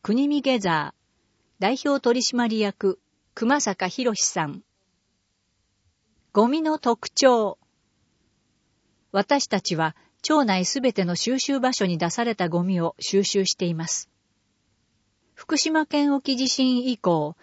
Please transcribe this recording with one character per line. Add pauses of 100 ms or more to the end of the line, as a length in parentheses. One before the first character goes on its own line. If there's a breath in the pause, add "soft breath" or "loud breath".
国
見
ゲ
ザ
ー、
代
表
取
締
役、 (360)
熊
坂
博
さ
ん。 (1700)
ゴ
ミ
の
特
徴。 (1500)
私
た
ち
は (280 soft breath)
町
内
す
べ
て
の
収
集
場
所
に
出
さ
れ
た
ゴ
ミ
を
収
集
し
て
い
ま
す。 (1300)
福
島
県
沖
地
震
以
降、